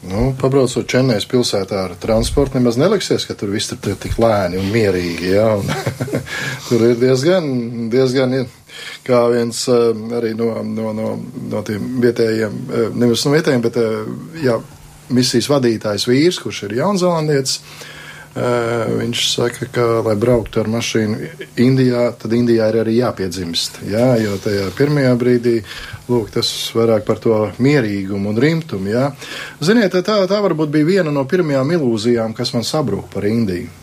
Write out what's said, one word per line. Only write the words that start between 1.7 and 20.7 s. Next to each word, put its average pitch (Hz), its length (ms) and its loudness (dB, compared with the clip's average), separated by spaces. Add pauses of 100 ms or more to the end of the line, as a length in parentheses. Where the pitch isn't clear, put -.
ar 87 100 -12
transportu, 131 560 0
nemaz 123 240 2
neliksies, 175 480 2
ka - 80 -8
tur 101 160 -6
viss 107 160 -2
tur - 240 -6
ir - 80 -4
tik - 160 -6
lēni 101 460 2
un 98 100 -2
mierīgi, 90 640 0
ja, 107 240 4
un 98 80 -4 (500)
<laughs> - 520 -8
tur 117 180 4
ir 120 80 4
diezgan, 135 560 2 (400)
diezgan, 131 480 2
ir, 120 80 -4 (560)
kā 123 300 4
viens, 117 340 -2
eh, 117 500 2
arī 113 200 -2
no, 113 160 0 (100)
no, 110 320 -4
no, 110 160 -4 (400)
no 107 160 -4
tiem 110 360 -4
vietējiem, 113 560 0 (100)
eh, 113 260 0
nevis 117 300 2
no 147 100 2
vietējiem, 147 300 2
bet, 123 120 0
eh, 117 680 -4
jā, 117 140 2 (500)
misijas 123 400 2
vadītājs 113 600 0
vīrs, 151 320 2
kurš 104 260 -10
ir 107 120 -4
jaunzēlandietis, 165 800 0 (760)
eh, 117 640 0
viņš 117 240 -4 (100)
saka, 120 400 -2
ka, 120 140 2 (180)
lai 110 100 2
brauktu 117 460 2
ar 107 80 -2
mašīnu 113 640 -2 (260)